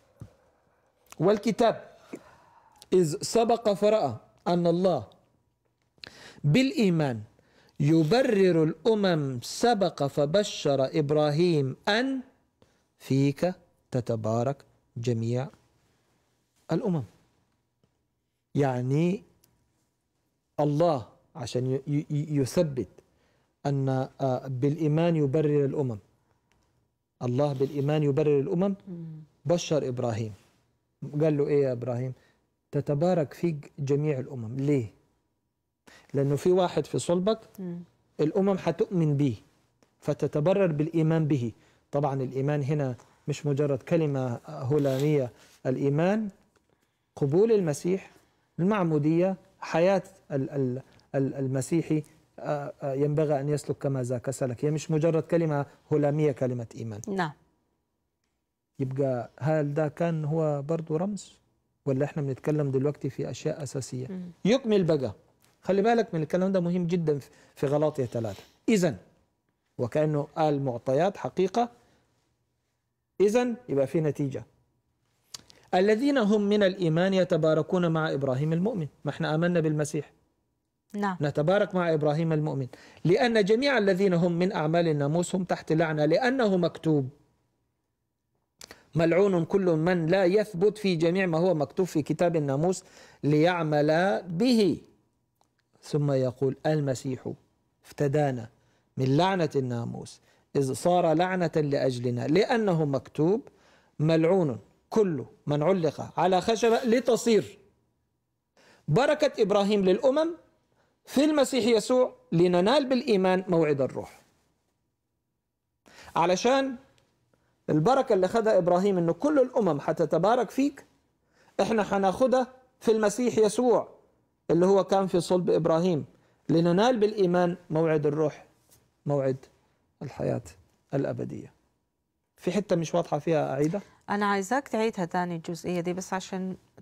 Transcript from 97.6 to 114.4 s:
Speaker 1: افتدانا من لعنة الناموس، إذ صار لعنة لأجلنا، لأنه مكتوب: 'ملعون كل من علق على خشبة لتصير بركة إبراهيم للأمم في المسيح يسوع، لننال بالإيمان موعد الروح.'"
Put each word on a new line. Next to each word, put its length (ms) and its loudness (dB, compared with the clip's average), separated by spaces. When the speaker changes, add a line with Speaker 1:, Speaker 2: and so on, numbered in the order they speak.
Speaker 1:
افتدانا 640 -2
من 200 2
لعنة 380 2
الناموس، 640 -6
إذ 180 0
صار 400 2
لعنة 420 0
لأجلنا، 720 -2
لأنه 580 2
مكتوب: 560 -2
'ملعون 600 2
كل 360 0
من 160 0
علق 560 0
على 220 4
خشبة 420 0
لتصير 760 2
بركة 540 2
إبراهيم 440 2
للأمم 500 2
في 200 2
المسيح 400 2
يسوع، 500 2
لننال 540 4
بالإيمان 600 2
موعد 340 2
الروح.'" 400 -6